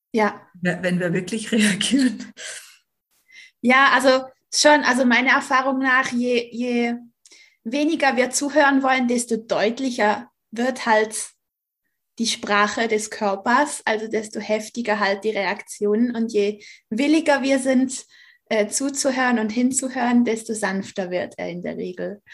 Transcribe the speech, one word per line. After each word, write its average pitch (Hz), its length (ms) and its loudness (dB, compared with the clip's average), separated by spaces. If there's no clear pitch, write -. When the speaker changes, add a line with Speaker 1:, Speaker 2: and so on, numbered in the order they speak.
Speaker 1:
Ja. 214 300 0
Speaker 2:
Wenn 180 380 -2
wir 175 140 -2
wirklich 196 380 -4
<laughs> - 0 -
reagieren. 214 840 0
Speaker 1:
Ja, 262 320 6
also 262 320 4
schon, 294 300 6
also 254 220 2
meiner 247 260 4
Erfahrung 269 480 2
nach, 262 320 2
je, 240 400 -2
je 240 440 -2
weniger 277 520 0
wir 247 140 2
zuhören 277 540 2
wollen, 262 240 2
desto 240 300 0
deutlicher 220 920 -2
wird 247 340 -4
halt 220 300 2
die 226 100 -2
Sprache 208 600 0
des 214 240 -2
Körpers, 240 720 -2
also 220 220 -2
desto 220 320 -6
heftiger 214 600 -4
halt 202 240 0
die 214 60 0
Reaktionen. 208 840 -2
Und 226 180 -2
je 208 280 0
williger 285 540 2
wir 269 160 2
sind, 262 460 0
äh, 208 220 0
zuzuhören 262 720 -2
und 220 120 -2
hinzuhören, 247 760 0
desto 220 280 -4
sanfter 190 580 -4
wird - 260 -4
er 180 120 -8
in 175 120 -10
der 165 160 -8
Regel. 180 440 -8